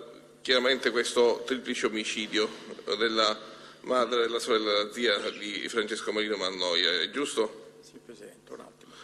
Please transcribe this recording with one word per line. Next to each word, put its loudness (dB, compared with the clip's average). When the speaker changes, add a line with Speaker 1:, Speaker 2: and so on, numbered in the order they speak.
Speaker 1:
chiaramente 4
questo 4
triplice -2
omicidio -2
della 2
madre, 2
della 0
sorella 2
e 4
della 0
zia 2
di -6
Francesco -2
Marino 0
Mannoia, 2
è -2
giusto? -4
Speaker 2:
Signor -20
Presidente, -18
un -12
attimo, -20